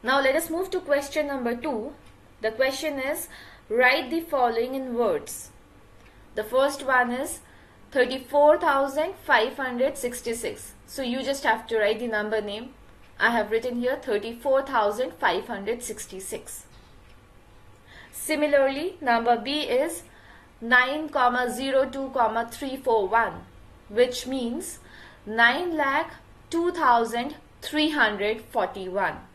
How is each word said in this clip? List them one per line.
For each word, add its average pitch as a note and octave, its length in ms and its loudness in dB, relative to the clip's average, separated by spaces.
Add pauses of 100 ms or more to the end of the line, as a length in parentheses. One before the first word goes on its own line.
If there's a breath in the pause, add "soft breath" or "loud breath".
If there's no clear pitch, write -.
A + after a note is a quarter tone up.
Now C4+ 180 2
let C4+ 160 4
us - 140 -2
move F4+ 200 -4
to F#4 100 -2
question C#4+ 460 0
number B3 300 -4
two. B3 360 -6 (480)
The A3 120 -2
question C4+ 480 -2
is, C#4+ 260 -4 (420 loud breath)
write B3+ 400 4
the E4 120 -2
following B3 560 0
in C4 180 -6
words. G#3 560 -2 (880 soft breath)
The G#3+ 80 -4
first C4+ 420 0
one B3 240 4
is C4+ 300 -6 (500 loud breath)
thirty-four C#4 680 4
thousand D4 560 2 (100)
five B3+ 320 2
hundred C4 400 -2
sixty-six. A#3 760 -8 (120)
So - 160 -10
you B3+ 220 -2
just C#4 180 -4
have A3+ 260 0
to A3+ 100 0
write G#3+ 200 2
the B3 80 -4
number G#3+ 340 -2
name. G#3 300 -10 (480)
I A3+ 120 4
have A3 200 0
written A#3+ 300 -2
here B3 160 0
thirty-four A#3+ 680 0
thousand A#3+ 520 0
five F#3+ 340 -2
hundred G#3+ 340 -6
sixty-six. - 840 -12 (1500 loud breath)
Similarly, D4 880 0
number A#3 360 4
B C#4 260 -4
is D4 400 -2 (580 loud breath)
nine B3+ 480 2
comma B3 420 2
zero C4+ 400 0
two C4+ 200 -6
comma A#3 380 0
three C4+ 280 -8
four A3+ 320 2
one, G#3 320 0 (480)
which B3 400 0
means C4 500 -6 (460 loud breath)
nine B3+ 520 2
lakh D4 360 0 (360)
two E4+ 220 0
thousand B3 640 2 (260)
three D4+ 300 0
hundred A3 520 0
forty-one. F#3 720 -2 (180)